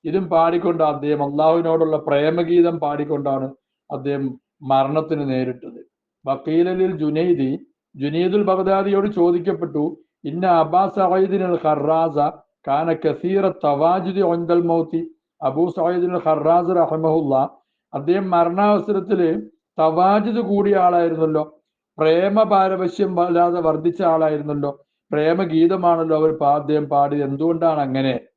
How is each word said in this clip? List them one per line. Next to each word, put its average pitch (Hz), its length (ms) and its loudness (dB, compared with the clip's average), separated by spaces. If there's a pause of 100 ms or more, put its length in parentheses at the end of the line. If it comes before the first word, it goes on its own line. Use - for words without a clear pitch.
ഇതും 180 240 -2
പാടിക്കൊണ്ട് 170 540 2
അദ്ദേഹം, 147 400 0
അള്ളാഹുവിനോടുള്ള 160 720 0
പ്രേമഗീതം 165 800 0
പാടിക്കൊണ്ടാണ് 147 680 -4 (420)
അദ്ദേഹം 139 340 -4 (380)
മരണത്തിന് 143 680 0
നേരിട്ടത്. 127 500 -6 (460)
വക്കീലലിൽ 175 720 0
ജുനൈദി, 151 540 0 (440)
ജുനൈദുൽ 175 480 0
ബഗ്ദാദിയോട് 196 680 0
ചോദിക്കപ്പെട്ടു, 170 760 0 (400)
ഇന്ന 170 220 -4
അബാ 175 420 2
സഈദിൻ 190 540 0
അൽ 175 220 -2
ഖറാസ 151 540 0 (500)
കാന 156 240 0
കസീറ 180 560 -2 (160)
തവാജുദി 175 580 0 (120)
ഇൻദൽ 170 280 0
മൗതി, 165 400 -2 (400)
അബൂ 147 260 0
സഈദിൻ 175 480 -2
അൽ 180 100 -4
ഖറാസ് 165 540 2
റഹിമഹുല്ല, 160 540 0 (580)
അദ്ദേഹം 180 380 -2
മരണാവസരത്തില് 185 1000 2 (500)
തവാജുദ് 190 640 2
കൂടിയ 202 360 0
ആളായിരുന്നല്ലോ, 165 680 2 (540)
പ്രേമ 180 440 2
പാരവശ്യം 190 720 0
വല്ലാതെ 175 460 2
വർദ്ധിച്ച 160 420 -2
ആളായിരുന്നല്ലോ, 151 680 0 (400)
പ്രേമഗീതമാണല്ലോ 165 1080 2
അവർ 156 160 2
പാ-, 147 280 2
അദ്ദേഹം 147 280 -2
പാടിയത്, 143 360 0
എന്തുകൊണ്ടാണ് 160 560 0
അങ്ങനെ? 131 400 -2 (160)